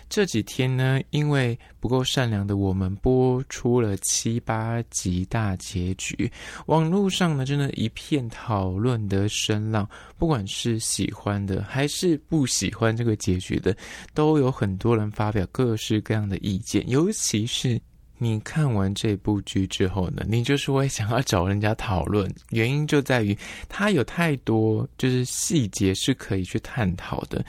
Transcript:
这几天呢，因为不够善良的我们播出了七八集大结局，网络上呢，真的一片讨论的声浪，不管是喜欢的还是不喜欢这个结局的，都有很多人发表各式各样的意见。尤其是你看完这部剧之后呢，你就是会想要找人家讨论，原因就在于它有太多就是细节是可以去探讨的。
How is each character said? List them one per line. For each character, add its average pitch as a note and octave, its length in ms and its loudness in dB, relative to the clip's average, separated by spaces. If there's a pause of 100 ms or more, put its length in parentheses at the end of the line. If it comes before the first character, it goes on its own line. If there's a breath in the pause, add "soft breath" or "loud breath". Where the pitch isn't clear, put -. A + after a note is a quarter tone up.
这 G#3 160 0
几 A2+ 180 -2
天 C3 320 -2
呢， C3 240 2 (120)
因 D3 180 0
为 B2+ 300 2 (200 loud breath)
不 - 80 -8
够 B2+ 160 2
善 B2+ 280 0
良 G2+ 160 0
的 G2+ 100 0
我 G2 160 2
们 F#2+ 240 0
播 B2+ 540 2
出 B2 280 2
了 G#2+ 200 2
七 - 420 -2
八 A2+ 440 -2
集 F2+ 420 -2
大 G#2+ 300 -2
结 F2+ 400 -4
局， - 360 -4 (320 loud breath)
网 D#3+ 240 2
络 G3 220 2
上 E3+ 260 0
呢， C3 80 -2
真 C#3+ 140 -2
的 C#3 140 0
一 - 180 -2
片 C3+ 400 -4
讨 G2 400 -2
论 A2 400 0
的 G2 180 2
声 G#2+ 420 -2
浪， G#2+ 160 0 (300 loud breath)
不 E3 100 0
管 B2 200 0
是 A2+ 320 -2
喜 - 340 -2
欢 G2+ 320 -2
的 F#2+ 180 -2
还 C3+ 240 -2
是 E3 300 0 (140)
不 D3+ 160 2
喜 - 260 0
欢 A2 240 2
这 A#2+ 80 -2
个 A2+ 100 2
结 F#2+ 220 0
局 - 240 -2
的， F#2 160 2 (380 loud breath)
都 D3+ 240 4
有 C3 120 4
很 G#2 280 -2
多 A#2+ 180 4
人 G#2+ 140 0
发 G#2+ 200 0
表 G2+ 220 0
各 A#2+ 240 2
式 G#2+ 240 0
各 A2+ 140 -2
样 G#2+ 120 0
的 F#2+ 120 -2
意 F#2+ 180 -2
见。 G2+ 320 -2
尤 D#3 240 2
其 A2 320 0
是 A#2+ 340 -2 (420)
你 A2 200 0
看 D3 320 -2
完 G2 240 2
这 G#2+ 220 0
部 G2+ 240 0
剧 F#2+ 260 0
之 - 180 0
后 F#2 240 -2
呢， - 180 -4
你 A#2 140 2
就 C#3+ 140 2
是 C#3 160 -2
会 C3+ 160 2
想 G#2+ 220 -2
要 A#2+ 120 2
找 F2+ 240 2
人 G2 140 2
家 G#2+ 160 2
讨 F#2+ 280 0
论， F#2+ 240 2 (220)
原 A2+ 180 2
因 D3 160 0
就 D3 160 4
在 B2+ 220 2
于 G#2 140 2 (320 loud breath)
它 - 240 0
有 C#3+ 100 4
太 E3 360 0
多 A2 500 2 (100)
就 C3 100 2
是 B2+ 160 2
细 B2 440 0
节 F#2+ 260 2
是 - 200 0
可 - 220 -4
以 F#2+ 60 0
去 A2+ 160 -4
探 F#2 380 -2
讨 - 240 -6 (100)
的。 - 180 -4